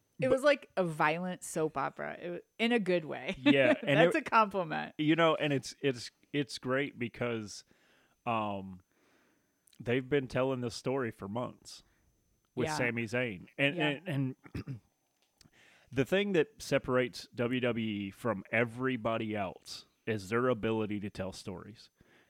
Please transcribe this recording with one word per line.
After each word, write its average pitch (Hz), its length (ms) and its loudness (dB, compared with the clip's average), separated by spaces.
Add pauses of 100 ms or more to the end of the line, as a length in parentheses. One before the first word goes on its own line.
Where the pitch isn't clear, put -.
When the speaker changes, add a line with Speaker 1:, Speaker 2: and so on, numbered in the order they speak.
(220)
Speaker 1:
It 262 60 2
Speaker 2:
But - 40 6
Speaker 1:
was 262 100 4
like 285 340 4
a 190 80 2
violent 170 600 0
soap 156 340 -2
opera, 147 420 -6
it 175 120 -10
wa-, 175 60 -8 (200)
in 233 140 2
a 240 80 4
good 175 260 2
way. 131 320 -6
Speaker 2:
Yeah, 277 420 6
Speaker 1:
<laughs> - 60 -10
Speaker 2:
and 143 140 4
Speaker 1:
That's - 160 6
Speaker 2:
it 302 120 0
Speaker 1:
a - 20 -8
compliment. 180 680 2
Speaker 2:
You 156 180 4
know, 160 200 6
and 147 180 0
it's, - 280 -2
it's, 127 280 -2 (240)
it's 143 240 -2
great 131 400 -2
because 113 680 -6 (640)
um, 101 540 -2 (1000)
they've 123 280 -2
been 135 200 0
telling 131 340 0
this 120 140 -4
story 127 360 -2
for - 160 -12
months - 560 -8 (720)
with 127 120 0
Speaker 1:
Yeah. 151 100 -2
Speaker 2:
Sami 120 280 0
Zayn. 110 400 -4 (120)
And, 143 200 2
Speaker 1:
Yeah. 151 180 0 (100)
Speaker 2:
and, 135 300 -2 (200)
and 127 260 -10
<clears throat> - 1080 -20
the 127 140 2
thing 202 280 0
that 156 140 4 (100)
separates 127 800 -2
W 123 240 0
W 117 260 0
E 101 260 -4
from 104 400 -4
everybody 113 840 0
else - 500 -8 (200)
is 101 240 -4
their 120 200 2
ability 107 500 0
to 98 100 -6
tell 92 220 -8
stories. - 580 -14 (400)